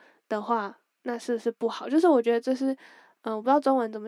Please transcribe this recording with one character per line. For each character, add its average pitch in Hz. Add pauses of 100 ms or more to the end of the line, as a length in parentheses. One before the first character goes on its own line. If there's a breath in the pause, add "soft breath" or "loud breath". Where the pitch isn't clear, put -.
(300 soft breath)
的 214
话， 208 (240)
那 240
是 240
不 226
是 233
不 226
好？ -
就 294
是 349
我 269
觉 233
得 233
这 262
是， 269 (500 soft breath)
嗯， 220
我 214
不 233
知 -
道 294
中 277
文 220
怎 220
么 214